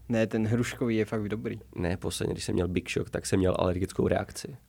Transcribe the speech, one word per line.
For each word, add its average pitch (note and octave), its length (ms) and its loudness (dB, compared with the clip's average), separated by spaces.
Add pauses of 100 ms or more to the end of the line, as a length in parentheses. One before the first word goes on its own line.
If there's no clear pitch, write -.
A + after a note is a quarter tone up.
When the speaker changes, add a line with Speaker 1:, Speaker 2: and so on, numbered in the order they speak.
Speaker 1:
Ne, A2+ 180 2
ten A2 200 0
hruškový A#2+ 500 0
je A2 80 4
fakt G#2+ 240 -2
dobrý. A2 300 -4 (180)
Speaker 2:
Ne, F2+ 200 0
posledně, - 380 -2
když F#2+ 100 -6
jsem G2+ 100 0
měl F2+ 140 2
Big - 220 0
Shock, - 200 -2
tak - 160 -4
jsem G2 120 2
měl F2+ 200 4
alergickou F2+ 500 2
reakci. - 480 -2 (120)